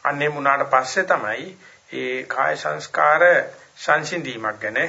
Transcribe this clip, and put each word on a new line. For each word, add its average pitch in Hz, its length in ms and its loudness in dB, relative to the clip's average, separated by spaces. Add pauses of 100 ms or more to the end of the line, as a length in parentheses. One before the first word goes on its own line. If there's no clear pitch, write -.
අන්නේ 143 280 0
මුණාට 139 400 0
පස්සේ 131 340 2
තමයි 151 540 -4 (320)
ඒ 127 340 -6
කාය 147 340 -2
සංස්කාර 151 640 2 (520)
සංසිඳීමක් 139 840 -4
ගැන 110 300 -4